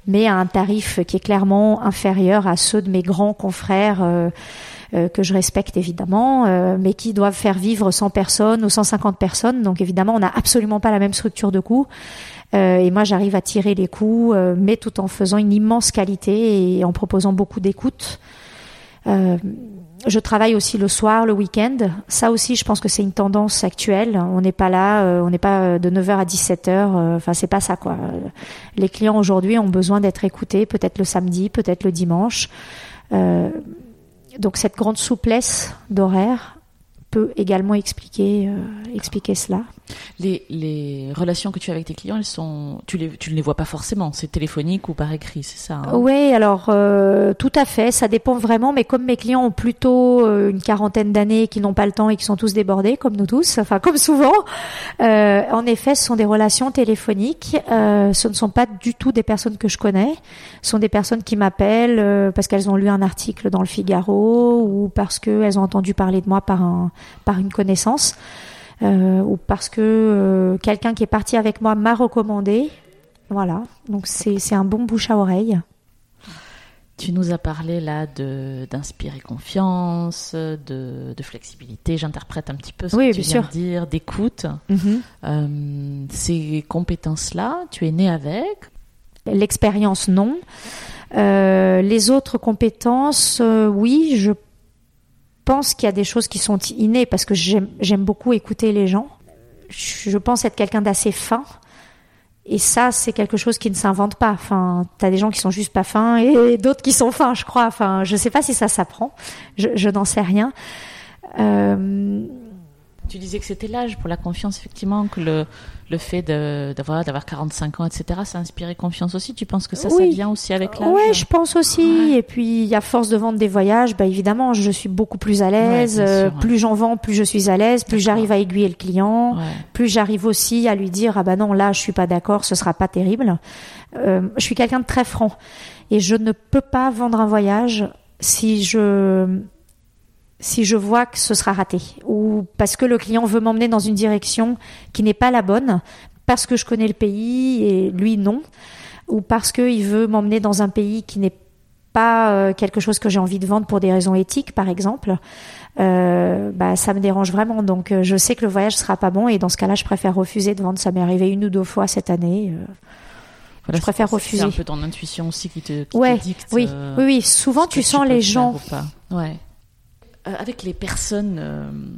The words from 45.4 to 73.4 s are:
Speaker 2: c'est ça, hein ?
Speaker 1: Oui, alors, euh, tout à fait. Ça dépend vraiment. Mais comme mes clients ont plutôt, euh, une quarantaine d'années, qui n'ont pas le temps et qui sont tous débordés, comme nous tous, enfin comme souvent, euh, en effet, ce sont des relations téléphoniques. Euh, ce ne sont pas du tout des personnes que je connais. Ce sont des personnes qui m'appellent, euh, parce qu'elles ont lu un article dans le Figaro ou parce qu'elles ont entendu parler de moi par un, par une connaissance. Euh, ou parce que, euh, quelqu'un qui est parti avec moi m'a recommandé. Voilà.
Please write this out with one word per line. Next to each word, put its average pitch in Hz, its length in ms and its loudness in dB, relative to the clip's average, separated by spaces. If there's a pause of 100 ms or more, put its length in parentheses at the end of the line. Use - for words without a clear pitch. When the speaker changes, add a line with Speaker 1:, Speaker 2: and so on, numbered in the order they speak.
Speaker 2:
c'est - 160 -16
ça, 156 200 -10
hein ? 143 180 -4
Speaker 1:
Oui, 269 360 4
alors, 208 380 4
euh, 196 640 4
tout - 220 0
à 285 100 6
fait. 226 240 0
Ça 240 180 2
dépend 226 280 0
vraiment. 226 360 2
Mais 262 120 2
comme 254 220 -2
mes 247 120 0
clients 254 260 0
ont 240 60 2
plutôt, 247 720 4
euh, 202 280 4
une 190 100 -4
quarantaine 208 500 0
d'années, 214 360 4
qui 214 120 -8
n'ont 202 140 0
pas 202 140 2
le 196 40 0
temps 214 200 2
et 202 60 0
qui - 80 -8
sont 208 100 0
tous 202 180 -2
débordés, 196 440 2
comme 226 180 -2
nous 202 100 0
tous, 262 320 0
enfin 202 220 0
comme 311 180 2
souvent, 294 360 4 (680)
euh, 208 400 6 (100)
en 233 140 0
effet, 240 300 2
ce 277 100 0
sont 240 100 0
des 214 100 4
relations 214 440 2
téléphoniques. 226 880 0 (140)
Euh, 208 420 4
ce - 140 0
ne 208 60 -2
sont 208 160 -2
pas 240 180 2
du 220 260 -6
tout - 180 -2
des 220 120 0
personnes 214 340 -2
que 220 100 -2
je - 120 -2
connais. 208 340 2 (480)
Ce - 80 -6
sont 220 100 2
des 214 100 2
personnes 208 340 0
qui - 120 -4
m'appellent, 214 640 2
euh, 202 340 2
parce 190 160 -2
qu'elles 196 220 0
ont 196 60 2
lu 196 140 2
un 196 120 2
article 202 480 -4
dans 185 120 0
le 185 40 0
Figaro 208 960 2
ou 202 320 0
parce 202 240 -2
qu'elles 208 400 0
ont 196 60 4
entendu 190 320 0
parler 190 260 2
de 196 80 -4
moi 196 120 2
par 185 200 0
un, 175 300 0 (340)
par 196 140 0
une 190 120 -2
connaissance. 202 640 0 (640)
Euh, 190 380 4
ou 196 160 0
parce - 320 -4
que, - 140 -4
euh, 196 760 2
quelqu'un 226 360 -2
qui 220 100 -4
est 202 40 0
parti 214 280 -2
avec 214 240 0
moi 220 160 2
m'a 220 200 2
recommandé. 214 760 0 (600)
Voilà. 196 340 -2 (260)